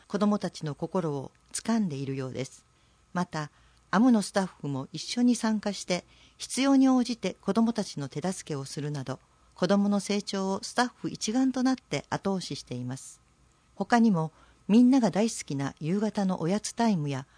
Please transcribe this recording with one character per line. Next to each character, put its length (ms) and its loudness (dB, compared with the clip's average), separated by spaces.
子 120 -4
ど 80 2
も 120 2
た 120 -4
ち 160 -10
の 80 -4
心 400 -4
を 160 -8
掴 280 -2
ん 100 0
で 80 -6
い 80 -6
る 100 -4
よ 140 -4
う 60 -8
で 100 -4
す。 220 -16
ま 100 0
た、 260 -8
ア 100 4
ム 120 8
の 80 6
ス 120 -6
タ 100 2
ッ 40 0
フ 80 -6
も 240 -4
一 60 -10
緒 240 -4
に 120 4
参 260 0
加 120 -4
し 140 -10
て、 180 -2
必 240 -6
要 160 6
に 140 6
応 120 4
じ 140 -2
て 240 -4
子 140 -2
ど 80 4
も 100 2
た 120 -4
ち 140 -10
の 120 -6
手 100 -6
助 280 -6
け 60 -6
を 120 -6
す 160 -12
る 80 -4
な 120 -6
ど、 160 -6
子 120 0
ど 120 4
も 100 2
の 100 2
成 220 -2
長 320 -4
を 100 -4
ス 120 -12
タ 100 0
ッ 100 -4
フ 140 -8
一 240 -6
丸 200 2
と 100 -2
な 100 2
っ 40 0
て 340 -6
後 240 -2
押 120 -6
し 100 -8
し 60 -14
て 120 -10
い 100 -8
ま 140 -8
す。 200 -18
他 220 2
に 120 6
も、 200 0
み 140 8
ん 80 8
な 100 6
が 100 2
大 200 0
好 60 -8
き 100 -6
な 240 -4
夕 200 -2
方 260 -2
の 160 -2
お 60 -2
や 120 0
つ 140 -10
タ 160 2
イ 80 2
ム 100 -2
や、 160 -6